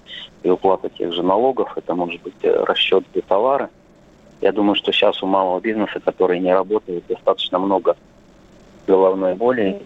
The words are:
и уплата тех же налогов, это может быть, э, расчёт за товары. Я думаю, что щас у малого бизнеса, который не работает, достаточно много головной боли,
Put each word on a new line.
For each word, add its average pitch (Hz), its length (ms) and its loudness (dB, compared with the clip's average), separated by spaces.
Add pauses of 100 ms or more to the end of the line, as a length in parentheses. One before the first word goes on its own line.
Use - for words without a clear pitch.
(440)
и 90 80 2
уплата 92 380 0
тех - 240 -6
же 85 100 -4
налогов, 110 540 0
это 85 180 -6
может 85 260 -6
быть, - 220 -14
э, 82 200 2
расчёт 92 420 0 (100)
за 90 80 -2
товары. 120 460 0 (720)
Я 98 100 2
думаю, 101 240 2
что - 160 -2
щас - 320 0
у - 20 -2
малого 95 340 0
бизнеса, 107 400 -4
который 90 400 0
не 92 140 2
работает, 95 560 -2
достаточно 92 480 -2
много 92 380 0 (880)
головной 95 480 4
боли, 101 520 0